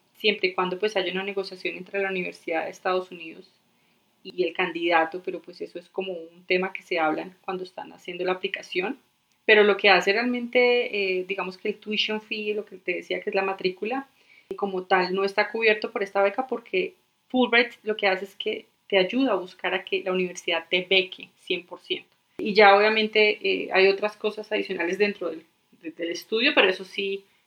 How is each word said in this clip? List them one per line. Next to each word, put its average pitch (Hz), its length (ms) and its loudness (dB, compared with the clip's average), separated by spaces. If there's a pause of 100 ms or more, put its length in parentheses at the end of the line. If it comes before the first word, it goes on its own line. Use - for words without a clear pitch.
(160)
siempre 208 340 0
y 185 60 -10
cuando, 180 240 -2
pues, 208 180 -2
haya 175 140 -2
una 185 120 -4
negociación 190 540 -8
entre 185 240 -6
la 190 80 -2
Universidad 175 560 -6
de - 60 -8
Estados 185 400 -4
Unidos 170 400 -18 (720)
y 180 200 0
el 170 100 0
candidato, 170 720 0
pero, 175 200 -8
pues, 175 180 -16
eso 170 160 -12
es 175 120 -18
como 190 240 -8
un 170 340 -16
tema 185 260 0
que - 80 -12
se - 160 -6
hablan 160 380 -2 (100)
cuando 185 180 -8
están 170 300 -16
haciendo 180 320 -8
la 185 60 0
aplicación. 190 680 -6 (480)
Pero 208 180 8
lo 202 140 4
que 202 120 4
hace 185 220 6
realmente, 240 1080 0
eh, 180 60 -6
digamos 185 320 -6
que - 120 -6
el 208 80 -6
tuition 214 420 -4
fee, 214 340 -6
lo 202 120 -6
que - 120 -20
te 180 180 -6
decía 180 260 -6
que 208 80 -4
es 202 60 -4
la 190 80 2
matrícula, 196 640 -4 (520)
como 190 260 -4
tal 185 320 2
no 196 80 0
está 196 260 0
cubierto 220 400 2
por - 140 -4
esta 196 180 0
beca 202 260 0
porque 190 480 -6 (340)
Fulbright 240 540 2
lo 214 120 -4
que 208 120 0
hace 190 180 0
es - 100 -20
que - 300 -8 (240)
te 196 80 2
ayuda 233 340 2
a 202 40 2
buscar 185 380 -6
a 185 120 -4
que 185 180 -4
la 190 80 -4
universidad 180 580 -4
te 180 200 0
beque 185 480 0
cien 175 280 -8
por 175 140 -18
ciento. - 300 -10 (280)
Y 214 180 -4
ya 202 200 10
obviamente, 214 680 2
eh, 190 300 -4
hay 190 160 6
otras 202 300 0
cosas 214 340 -8
adicionales 190 460 -4
dentro 202 320 0
del, 160 160 -12 (360)
de-, 165 100 -14
del 170 200 -8
estudio, 226 420 -2
pero 254 140 6
eso 190 160 -2
sí, 196 400 -6 (240)